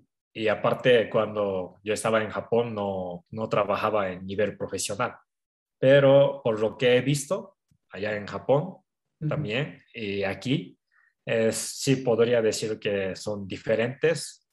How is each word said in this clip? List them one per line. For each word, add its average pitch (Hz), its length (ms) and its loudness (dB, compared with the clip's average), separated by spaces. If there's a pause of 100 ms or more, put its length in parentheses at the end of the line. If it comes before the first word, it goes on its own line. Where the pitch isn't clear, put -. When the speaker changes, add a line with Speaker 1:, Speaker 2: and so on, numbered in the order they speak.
(340)
Speaker 1:
Y 110 140 -4
aparte, 117 640 2
cuando 104 760 -2
yo 107 100 -2
estaba 110 300 0
en 104 60 -6
Japón, 113 440 -2
no, 95 580 -6
no 110 180 -6
trabajaba 101 600 0
en 92 160 -10
nivel 98 320 -2
profesional. 98 580 -6 (600)
Pero 139 680 6
por 110 160 0
lo 107 180 0
que 123 180 4
he 123 60 4
visto 147 560 -4 (320)
allá 104 260 -6
en 101 120 -8
Japón 135 500 0 (420)
Speaker 2:
Ujú. 151 80 -4
Speaker 1:
también 147 540 -4 (120)
y 101 300 -6
aquí, 117 540 -4 (480)
eh, 113 260 2
sí - 460 0
podría 120 440 2
decir 110 380 -2
que 98 360 -4
son 104 320 -8
diferentes, 120 1040 -4